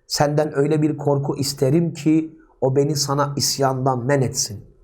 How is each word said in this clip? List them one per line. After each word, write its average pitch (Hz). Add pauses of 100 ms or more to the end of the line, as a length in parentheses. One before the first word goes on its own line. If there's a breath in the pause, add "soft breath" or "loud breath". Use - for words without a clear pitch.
senden 151
öyle 151
bir 151
korku 143
isterim 143
ki 156 (220 loud breath)
o 131
beni 143
sana 143
isyandan 131
men 135
etsin. 107 (200)